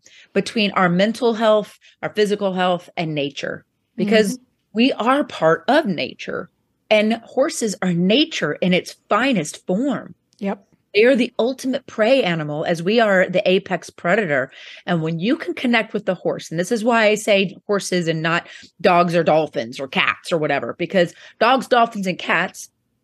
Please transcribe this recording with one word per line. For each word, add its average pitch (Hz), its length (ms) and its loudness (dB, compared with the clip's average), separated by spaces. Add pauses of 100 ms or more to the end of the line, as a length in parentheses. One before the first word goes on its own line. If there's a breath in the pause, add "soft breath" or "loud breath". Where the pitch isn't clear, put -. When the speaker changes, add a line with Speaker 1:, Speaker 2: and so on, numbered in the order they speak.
(340 soft breath)
Speaker 1:
between 202 380 0
our 185 180 2
mental 220 440 0
health, 214 440 0 (240 soft breath)
our 165 120 -8
physical 202 400 0
health, 180 440 -2
and 160 160 -4
nature, - 520 -6 (320)
because 220 400 2
Speaker 2:
Mm-hmm. - 60 -20 (300)
Speaker 1:
we 240 200 2
are 262 320 0
part 165 420 0
of 294 180 4
nature, 165 640 -6 (400)
and 214 240 4 (120)
horses 254 560 -2
are 185 120 0
nature 190 600 2
in 180 200 0
its - 220 -2 (140)
finest 220 580 -2
form. 196 480 -4 (220)
Speaker 2:
Yep. 202 280 -8 (300)
Speaker 1:
They 214 100 4
are 269 100 6
the 233 240 0
ultimate 262 480 -4
prey 240 340 2
animal, 160 440 -2
as 170 180 -2
we 214 160 2
are 202 280 4
the 180 220 -2
apex 185 400 -2
predator. 165 600 -2 (340 loud breath)
And 170 160 -2
when 165 180 -4
you 220 160 0
can 339 200 -6
connect 233 360 -2
with 208 140 -6
the 190 80 -2
horse, - 380 -6
and 160 80 -4
this 185 120 -4
is 220 120 -2
why 226 220 2
I 214 100 4
say 202 500 0
horses 185 420 -2
and 160 140 -2
not 165 260 -2 (320 loud breath)
dogs 175 360 4
or 170 80 4
dolphins 147 560 0
or 135 80 -8
cats - 440 -2
or 175 60 2
whatever, 139 400 -2
because 175 380 0 (240 loud breath)
dogs, 233 280 2
dolphins, 233 380 2
and 180 140 -4
cats - 500 -4 (340)